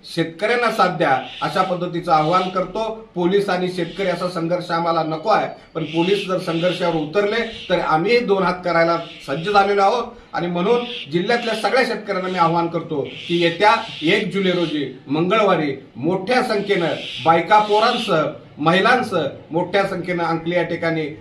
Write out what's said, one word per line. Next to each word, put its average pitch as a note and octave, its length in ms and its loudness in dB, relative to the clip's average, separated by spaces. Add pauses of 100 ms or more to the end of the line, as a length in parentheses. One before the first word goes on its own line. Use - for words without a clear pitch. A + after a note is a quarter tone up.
(160)
शेतकऱ्यांना A3 560 0
साथ F3 260 0
द्या, C#3+ 200 2 (240)
अशा D#3 200 -2
पद्धतीचं F3 500 -2
आवाहन E3+ 380 2
करतो. G3 340 -4 (320)
पोलीस F#3+ 340 2
आणि F3+ 260 0
शेतकरी F3+ 320 -4
असा F3+ 220 -2
संघर्ष E3 420 -4
आम्हाला E3 320 0
नको D#3 260 -4
आहे, D#3+ 180 4 (260)
पण D#3+ 120 -4
पोलीस F3+ 420 0
जर F#3 100 -2
संघर्षावर E3+ 580 0
उतरले, G#3 460 0 (280)
तर F3 100 2
आम्हीही F3 400 2
दोन G3 240 2
हात F3 220 -2
करायला E3 320 2 (300)
सज्ज D#3+ 220 -4
झालेलो G3+ 320 4
आहोत. A#3 320 2 (200)
आणि E3+ 140 -2
म्हणून G3+ 380 2 (260)
जिल्ह्यातल्या A3 440 0
सगळ्या A3+ 300 2
शेतकऱ्यांना F#3 440 -4
मी F#3 100 -2
आवाहन E3 280 4
करतो D#3+ 340 -4 (260)
की, E3+ 140 2
येत्या E3 340 4 (280)
एक F#3 300 2
जुलै F#3 180 0
रोजी, D3+ 340 0 (220)
मंगळवारी, D#3+ 680 2 (200)
मोठ्या F#3 480 0
संख्येनं F#3 520 0 (300)
बायका, F3+ 340 4
पोरांसह, G#3 640 2 (340)
महिलांसह F#3 680 2 (280)
मोठ्या F3 320 0
संख्येनं F3 400 -4
अंकली E3 320 -2
या E3+ 80 2
ठिकाणी E3 420 -2 (160)